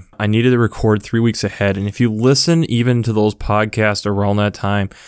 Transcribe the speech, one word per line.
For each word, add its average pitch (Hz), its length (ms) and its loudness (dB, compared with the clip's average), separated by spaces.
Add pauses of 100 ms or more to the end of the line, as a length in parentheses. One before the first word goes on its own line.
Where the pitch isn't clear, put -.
(180)
I 104 80 -2
needed 113 240 2
to 123 80 4
record 107 440 0
three - 180 -2
weeks 113 240 0
ahead. 98 320 -2
And 98 100 -4
if 101 140 -6
you 120 120 2
listen 139 580 2
even 120 320 2
to 113 100 -2
those 107 220 0
podcasts 107 720 -2
around 101 300 0
that 104 180 0
time, 101 360 -2 (180)